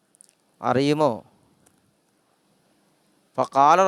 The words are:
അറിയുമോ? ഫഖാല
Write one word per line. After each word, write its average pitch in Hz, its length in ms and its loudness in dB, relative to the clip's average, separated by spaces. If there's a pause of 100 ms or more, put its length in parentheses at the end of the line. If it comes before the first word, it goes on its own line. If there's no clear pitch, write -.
(640)
അറിയുമോ? 139 500 -2 (2250)
ഫഖാല 139 520 2